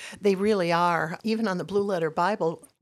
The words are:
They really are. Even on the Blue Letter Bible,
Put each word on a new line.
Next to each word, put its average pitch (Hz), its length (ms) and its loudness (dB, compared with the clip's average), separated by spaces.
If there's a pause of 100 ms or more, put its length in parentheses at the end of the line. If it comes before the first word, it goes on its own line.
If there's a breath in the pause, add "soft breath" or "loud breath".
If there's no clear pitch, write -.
(200 loud breath)
They 196 140 2
really 190 380 2
are. 170 520 0
Even 220 240 0
on 185 80 -2
the 175 80 -4
Blue 196 180 0
Letter 175 280 -2
Bible, 175 520 0 (180)